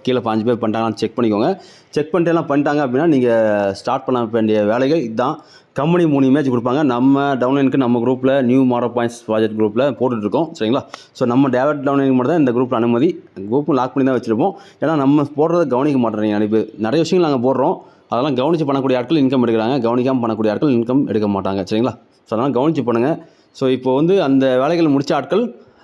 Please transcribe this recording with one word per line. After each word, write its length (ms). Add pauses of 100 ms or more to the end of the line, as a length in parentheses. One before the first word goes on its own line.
கீழே 180
பாஞ்சு 240
பேர் 120
பண்ணிட்டாங்களான்னு 380
செக் 260
பண்ணிக்கோங்க. 380 (320)
செக் 220
பண்ணிட்டு 280
எல்லாம் 80
பண்ணிட்டாங்க 340
அப்படின்னா, 240
நீங்க 240 (460)
ஸ்டார்ட் 300
பண்ண 200
வேண்டிய 380
வேலைகள் 380
இதுதான். 400 (320)
கம்பெனி 340
மூணு 200
இமேஜ் 220
கொடுப்பாங்க. 340
நம்ம 520
டவுன்லைனுக்கு 400
நம்ம 240
குரூப்ல, 420
நியூ 220
More 200
of 80
Points 360
ப்ராஜெக்ட் 300
குரூப்ல 420
போட்டுட்டு 180
இருக்கோம். 420
சரிங்களா? 260 (260)
So, 160
நம்ம 220
டேரக்ட் 340
டவுன்லைனுக்கு 300
மட்டும் 120
தான் 140
இந்த 120
குரூப்ல 220
அனுமதி. 500 (280)
குரூப் 220
லாக் 200
பண்ணி 160
தான் 100
வச்சிருப்போம். 320 (280)
ஏன்னா, 160
நம்ம 260
போடுறத 460
கவனிக்க 420
மாட்டேறீங்க 100
நிறைய 280
பேர். 300
நிறைய 260
விஷயங்கள் 280
நாங்க 220
போடுறோம். 240 (320)
அதெல்லாம் 260
கவனிச்சு 220
பண்ணக்கூடிய 380
ஆட்கள் 280
இன்கம் 220
எடுக்கிறாங்க. 360
கவனிக்காம 400
பண்ணக்கூடிய 280
ஆட்கள் 240
இன்கம் 340
எடுக்க 200
மாட்டாங்க. 420
சரிங்களா? 300 (260)
So, 140
அதெல்லாம் 140
கவனிச்சு 300
பண்ணுங்க. 440 (240)
So, 180
இப்போ 260
வந்து 280
அந்த 360
வேலைகள் 260
முடிச்ச 280
ஆட்கள், 420 (280)